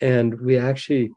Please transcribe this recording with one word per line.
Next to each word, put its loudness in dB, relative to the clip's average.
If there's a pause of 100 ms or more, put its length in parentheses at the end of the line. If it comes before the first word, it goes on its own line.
And 2
we 2
actually, -2